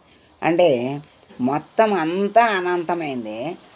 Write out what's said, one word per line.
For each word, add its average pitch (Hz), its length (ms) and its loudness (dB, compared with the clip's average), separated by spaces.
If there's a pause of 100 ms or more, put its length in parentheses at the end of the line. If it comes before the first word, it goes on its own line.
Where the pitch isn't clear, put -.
(440)
అంటే, 143 580 2 (400)
మొత్తం 208 520 0
అంతా 196 520 2
అనంతమైందే, 170 1120 -4 (200)